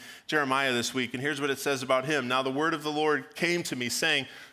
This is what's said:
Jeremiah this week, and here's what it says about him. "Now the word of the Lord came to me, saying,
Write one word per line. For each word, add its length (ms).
Jeremiah 440
this 220
week, 200
and 60
here's 200
what 100
it 80
says 240
about 220
him. 240
"Now 140
the 100
word 200
of 120
the 80
Lord 420
came 300
to 100
me, 140
saying, 400